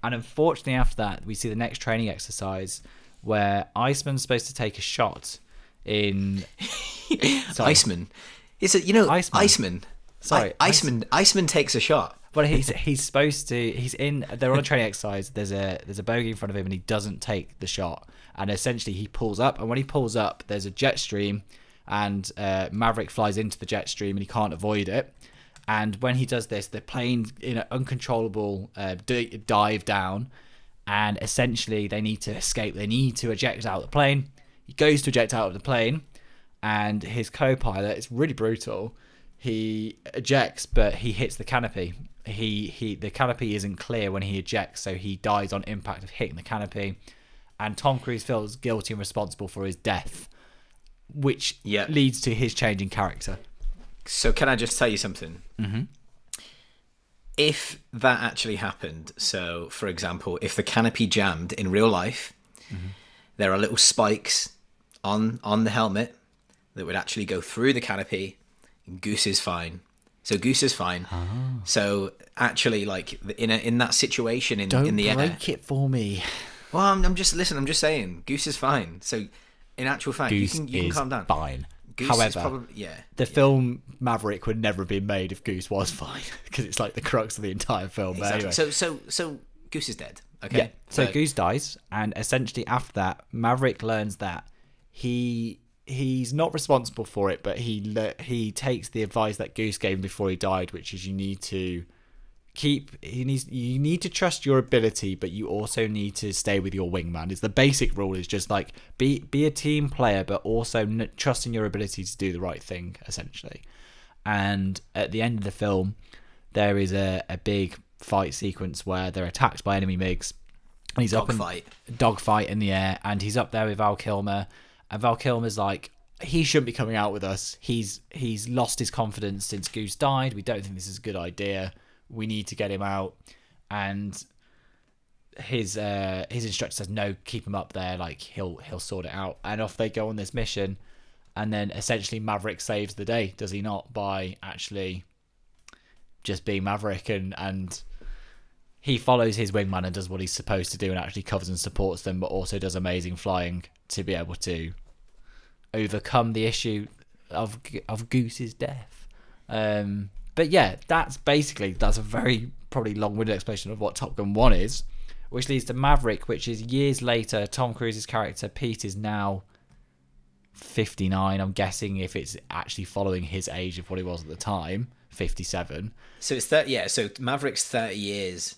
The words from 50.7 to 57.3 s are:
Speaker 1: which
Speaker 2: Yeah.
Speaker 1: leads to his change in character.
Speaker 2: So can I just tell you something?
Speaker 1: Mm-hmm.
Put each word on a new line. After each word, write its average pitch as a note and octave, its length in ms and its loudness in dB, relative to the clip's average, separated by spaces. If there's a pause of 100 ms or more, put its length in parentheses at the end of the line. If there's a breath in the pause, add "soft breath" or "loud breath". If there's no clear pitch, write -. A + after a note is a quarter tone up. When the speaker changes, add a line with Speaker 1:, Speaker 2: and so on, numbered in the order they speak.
Speaker 1:
which - 520 0
Speaker 2:
Yeah. G#2 240 2
Speaker 1:
leads C#3 320 4
to B2 120 2
his A2+ 220 2
change G#2 260 2
in G2 100 -2
character. - 500 -2 (680)
Speaker 2:
So - 260 4
can - 160 6
I C3 60 6
just A#2 240 0
tell B2+ 80 4
you G#2+ 100 2
something? E2+ 460 -6 (160)
Speaker 1:
Mm-hmm. A2 240 -2 (1500 loud breath)